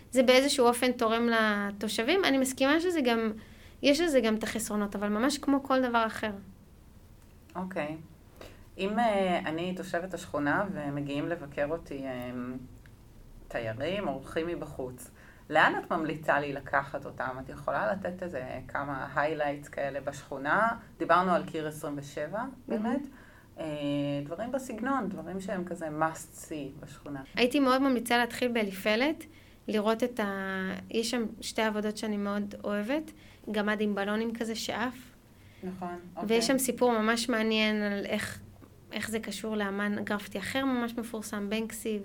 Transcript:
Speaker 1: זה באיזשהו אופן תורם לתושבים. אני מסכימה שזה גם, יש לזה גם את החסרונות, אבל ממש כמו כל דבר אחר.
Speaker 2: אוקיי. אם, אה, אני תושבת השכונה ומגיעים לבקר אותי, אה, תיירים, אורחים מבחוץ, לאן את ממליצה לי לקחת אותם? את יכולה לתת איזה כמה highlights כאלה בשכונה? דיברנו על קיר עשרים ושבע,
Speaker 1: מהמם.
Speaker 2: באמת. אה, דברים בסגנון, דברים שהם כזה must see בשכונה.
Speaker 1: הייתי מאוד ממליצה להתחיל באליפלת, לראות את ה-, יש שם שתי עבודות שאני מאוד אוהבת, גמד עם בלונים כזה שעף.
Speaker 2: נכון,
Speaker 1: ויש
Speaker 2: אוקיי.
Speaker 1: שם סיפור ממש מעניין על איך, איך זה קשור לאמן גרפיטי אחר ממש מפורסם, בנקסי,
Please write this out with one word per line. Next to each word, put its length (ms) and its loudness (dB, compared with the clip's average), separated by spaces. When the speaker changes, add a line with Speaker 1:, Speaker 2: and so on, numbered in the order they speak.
Speaker 1:
זה 120 6
באיזשהו 440 6
אופן 240 4
תורם 380 2
לתושבים. 960 2
אני 120 6
מסכימה 420 4
שזה 220 2
גם, 300 2
יש 200 6
לזה 180 6
גם 160 4
את 80 -4
החסרונות, 520 -2
אבל 140 -2
ממש 280 2
כמו 260 2
כל 180 2
דבר 260 4
אחר. 240 -4
Speaker 2:
אוקיי. 420 -4
אם, 220 0
אה, 460 4
אני 300 -2
תושבת 380 -4
השכונה 600 0
ומגיעים 560 -4
לבקר 400 -2
אותי, 360 -6
אה, 260 -6
תיירים, 600 -4
אורחים 400 -4
מבחוץ, 640 -8
לאן 300 6
את 120 -8
ממליצה 480 2
לי 140 -2
לקחת 520 -2
אותם? 400 -6
את 40 -12
יכולה 440 -2
לתת 300 -6
איזה 440 -8
כמה 480 -4
highlights 540 0
כאלה 320 -4
בשכונה? 680 0
דיברנו 320 6
על 120 4
קיר 240 -6
עשרים 300 -6
ושבע, 460 -6
Speaker 1:
מהמם. 160 -2
Speaker 2:
באמת. 240 0
אה, 60 -6
דברים 260 -6
בסגנון, 580 -2
דברים 320 -6
שהם 240 -4
כזה 220 -6
must 500 -2
see 340 -8
בשכונה. 380 -10
Speaker 1:
הייתי 240 4
מאוד 220 6
ממליצה 360 4
להתחיל 300 2
באליפלת, 800 0
לראות 360 2
את 160 -2
ה-, 540 -2
יש 220 0
שם 140 0
שתי 200 -2
עבודות 360 0
שאני 200 -2
מאוד 460 -2
אוהבת, 480 -2
גמד 300 2
עם 140 2
בלונים 380 0
כזה 220 -4
שעף. 380 -2
Speaker 2:
נכון, 260 -8
Speaker 1:
ויש 80 -4
Speaker 2:
אוקיי. 180 4
Speaker 1:
שם 160 4
סיפור 340 2
ממש 380 2
מעניין 520 2
על 240 -2
איך, 340 -4
איך 180 -6
זה 100 -2
קשור 360 -6
לאמן 480 0
גרפיטי 360 -4
אחר 260 -2
ממש 320 0
מפורסם, 520 -6
בנקסי, 560 -2